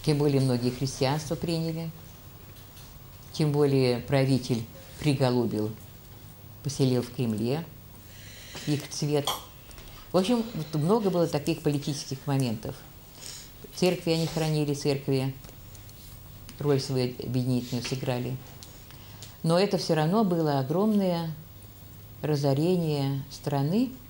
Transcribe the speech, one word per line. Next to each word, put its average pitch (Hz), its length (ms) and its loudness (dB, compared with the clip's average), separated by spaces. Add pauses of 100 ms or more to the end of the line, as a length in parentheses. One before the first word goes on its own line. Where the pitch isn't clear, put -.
Тем 151 140 4
более 143 220 4
многие 123 300 4
христианство 143 680 0
приняли. 165 560 -2 (1400)
Тем 151 200 2
более 135 480 6
правитель 131 640 2 (340)
приголубил, 123 720 2 (960)
поселил 131 380 2
в - 120 -8
Кремле 120 500 0 (1000)
их 143 240 0
цвет. 147 380 0 (840)
В 165 60 0
общем, 226 260 4 (120)
вот 156 260 -2
много 196 300 4
было 170 160 4
таких 156 340 0
политических 143 560 -2 (100)
моментов. 135 480 0 (1000)
Церкви 175 360 2
они 165 140 2
хранили, 156 460 2
церкви 139 640 0 (1200)
роль 143 220 4
свою 127 420 0
объединительную 123 600 0
сыграли. 131 500 -2 (1080)
Но 165 160 6
это 202 180 4
всё - 180 2
равно 170 300 4
было 160 360 4
огромное 175 680 2 (920)
разорение 147 1080 2
страны. 151 640 0 (180)